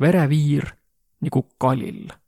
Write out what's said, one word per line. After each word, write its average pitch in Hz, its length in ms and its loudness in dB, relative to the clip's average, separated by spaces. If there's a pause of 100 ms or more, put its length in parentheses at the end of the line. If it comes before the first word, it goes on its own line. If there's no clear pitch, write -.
vereviir 147 720 2 (500)
nigu 135 200 0 (160)
kalil. 127 520 -2 (160)